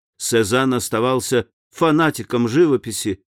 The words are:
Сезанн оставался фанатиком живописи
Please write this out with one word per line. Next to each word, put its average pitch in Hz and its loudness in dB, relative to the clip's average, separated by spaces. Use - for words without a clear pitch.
Сезанн 120 0
оставался 123 -2
фанатиком 151 0
живописи 117 0